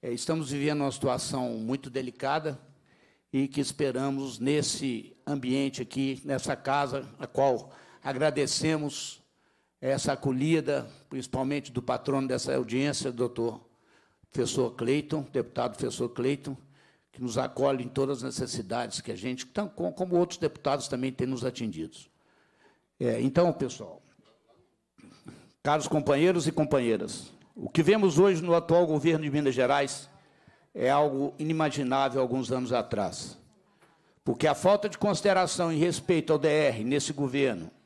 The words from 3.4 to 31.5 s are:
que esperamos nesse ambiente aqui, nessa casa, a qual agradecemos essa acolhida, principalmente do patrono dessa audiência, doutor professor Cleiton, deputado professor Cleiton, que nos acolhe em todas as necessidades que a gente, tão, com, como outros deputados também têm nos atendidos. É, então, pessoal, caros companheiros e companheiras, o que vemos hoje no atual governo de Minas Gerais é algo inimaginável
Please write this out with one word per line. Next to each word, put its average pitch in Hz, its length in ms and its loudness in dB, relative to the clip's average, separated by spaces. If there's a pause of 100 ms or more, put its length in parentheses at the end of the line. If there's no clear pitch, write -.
que 139 140 -2
esperamos 135 760 -2
nesse 135 800 -2 (100)
ambiente 135 540 -2
aqui, 135 420 -4
nessa 139 320 -2
casa, 135 540 -2 (100)
a 139 80 -10
qual 135 460 2 (320)
agradecemos 147 1160 -2 (580)
essa 135 320 0
acolhida, 139 760 0 (220)
principalmente 135 640 -4
do 120 80 -2
patrono 135 480 -2
dessa 127 260 -2
audiência, 131 560 0
doutor 120 560 -4 (640)
professor 123 420 0
Cleiton, 143 600 -2
deputado 123 440 -2
professor 120 340 -4
Cleiton, 135 440 -4 (560)
que - 120 -12
nos 120 160 -2
acolhe 135 440 0
em 120 60 -8
todas 135 340 -2
as 131 160 -8
necessidades 120 640 -6
que - 100 -12
a 104 60 -6
gente, 123 300 -6
tão, 208 200 -4
com, 175 240 -6
como 180 240 -4
outros 175 240 2
deputados 143 500 -2
também 131 220 -2
têm 127 160 -4
nos 127 160 -4
atendidos. 107 680 -8 (920)
É, 117 220 0
então, 170 280 4
pessoal, - 520 -6 (1600)
caros 151 260 0
companheiros 151 580 4
e - 60 0
companheiras, 120 840 0 (240)
o - 120 -8
que 165 120 2
vemos 185 360 4
hoje 180 240 6
no 170 120 4
atual 170 320 4
governo 156 380 2
de 143 60 -2
Minas 139 240 2
Gerais 135 560 2 (640)
é 127 160 2
algo 143 480 2
inimaginável 139 840 0